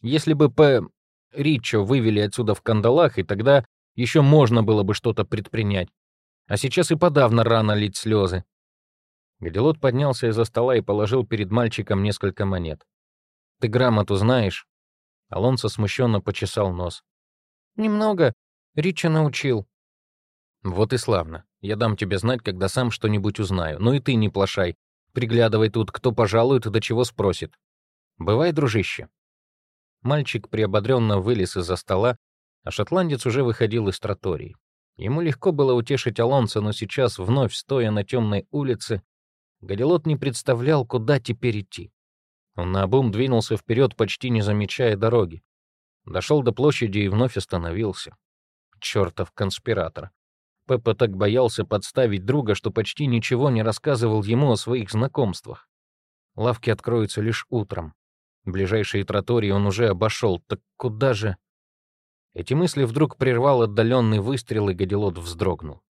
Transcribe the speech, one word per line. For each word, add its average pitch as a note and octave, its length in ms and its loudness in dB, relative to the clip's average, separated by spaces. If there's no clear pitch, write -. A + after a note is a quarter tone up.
Если D3+ 320 0
бы D3 160 4
П-, C3+ 320 6
Ричо C3+ 520 0
вывели A2 360 2
отсюда G#2 360 -2
в - 60 -18
кандалах, A#2+ 560 4
и F#2+ 60 -2
тогда A2+ 420 4
ещё B2 260 2
можно C3+ 420 6
было G#2 200 2
бы G2 100 0
что-то A2 320 -2
предпринять. G2+ 640 -4
А G2+ 100 -2
сейчас D#3 340 0
и E3 40 2
подавно C#3 480 4
рано A2 300 2
лить G#2 220 -2
слёзы. F#2+ 480 0
Гадилот A2 400 0
поднялся C3 480 0
из-за A2+ 180 2
стола B2 300 0
и A2 60 2
положил G#2 440 0
перед G#2 240 -4
мальчиком G#2+ 540 0
несколько G2+ 420 -2
монет. F2 400 -6
«Ты B2 80 -2
грамоту A2 480 2
знаешь?» G#2+ 520 0
Алонсо A2+ 400 0
смущённо A2 520 0
почесал G2+ 520 -4
нос. F2 300 -8
«Немного. G#3 580 0
Ричо E3+ 340 -2
научил». D3 580 0
«Вот G2 320 0
и B2+ 40 0
славно. E2 480 -2
Я G2+ 140 -6
дам G#2+ 220 0
тебе G2 200 -4
знать, A#2 240 -2
когда F#2+ 260 -4
сам A#2+ 240 -2
что-нибудь G#2 480 -2
узнаю. F2+ 400 -2
Ну A#2 140 2
и C#3+ 60 0
ты C3+ 160 -2
не A2 140 2
плашай. F#2+ 460 0
Приглядывай A2+ 560 2
тут, G#2+ 220 -2
кто - 200 -2
пожалует, A2+ 520 2
до G#2+ 180 -2
чего A#2+ 220 -2
спросит. F#2+ 540 -4
Бывай, A#2 340 2
дружище». A#2 580 -2
Мальчик C3+ 480 -2
приободрённо G#2+ 680 2
вылез G2 380 0
из-за F2+ 180 -2
стола, G#2+ 420 0
а - 80 -10
шотландец D#3 540 -2
уже B2+ 180 0
выходил A2+ 440 0
из F#2+ 120 -4
тротории. - 560 -6
Ему C3+ 240 -4
легко E3+ 300 0
было C#3+ 220 2
утешить A#2+ 460 -2
Алонсо, A#2 420 2
но G#2+ 120 -2
сейчас, A#2 440 -2
вновь A2+ 360 0
стоя B2 360 -2
на G#2 140 -2
тёмной G#2+ 480 -2
улице, B2+ 500 -4
Галилот B2+ 460 -2
не D3+ 80 2
представлял, C3 720 0
куда B2 340 0
теперь A#2 420 -4
идти. - 300 -16
Он F2+ 160 -4
наобум G2 400 2
двинулся A2+ 460 0
вперёд, A#2+ 380 0
почти A#2 340 -2
не A2+ 120 2
замечая G#2 540 0
дороги. G2 480 0
Дошёл C#3 380 0
до A#2+ 80 2
площади A#2 480 0
и G2+ 80 0
вновь A2 300 0
остановился. F#2 760 -6
Чёртов F#2+ 520 -4
конспиратор. F#2+ 800 -6
Пеппа A#2 280 0
так G#2+ 200 0
боялся G#2+ 480 0
подставить G2+ 600 -2
друга, A#2+ 300 0
что G#2 160 -6
почти A2+ 340 -4
ничего B2 440 0
не A#2 120 0
рассказывал A2 640 0
ему A#2+ 280 2
о G#2+ 60 2
своих A2+ 340 -4
знакомствах. A2 800 -4
Лавки A#2 340 -2
откроются A2 520 -2
лишь A2 280 -4
утром. F#2+ 440 -6
Ближайшие G2 600 -2
тротории G#2 480 0
он G2+ 160 2
уже G#2 220 2
обошёл. G2 580 0
Так G#2 120 -6
куда A#2+ 360 -2
же? G#2 240 -4
Эти - 200 -4
мысли D3+ 300 0
вдруг B2+ 340 -2
прервал C3 440 2
отдалённый A2+ 580 2
выстрел, A2 500 -2
и F#2 40 -2
Гадилот F#2+ 440 -2
вздрогнул. E2+ 640 -6